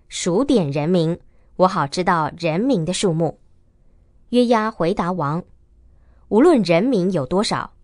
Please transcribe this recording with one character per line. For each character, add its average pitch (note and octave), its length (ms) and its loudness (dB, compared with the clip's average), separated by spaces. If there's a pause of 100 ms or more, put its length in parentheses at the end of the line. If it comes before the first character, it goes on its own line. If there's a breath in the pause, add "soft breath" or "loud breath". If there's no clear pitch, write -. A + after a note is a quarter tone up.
数 F#3 340 -2
点 A3 260 0
人 D3 200 -4
民， E3+ 280 0 (380)
我 F#3 120 2
好 F3 200 -2
知 F3+ 160 -4
道 E3+ 340 0
人 E3 220 -2
民 A#3 240 0
的 E3+ 80 -4
数 F3+ 220 -2
目。” D#3+ 260 -4 (920)
约 A#3+ 160 2
押 A3 220 0
回 F3 240 -2
答 F3+ 160 -2
王 E3 320 -4 (840)
：“无 G#3 140 2
论 D#4 200 6
人 E3+ 220 2
民 G3+ 300 0
有 C#3+ 120 -2
多 F#3 160 0
少， F3 300 -6 (120)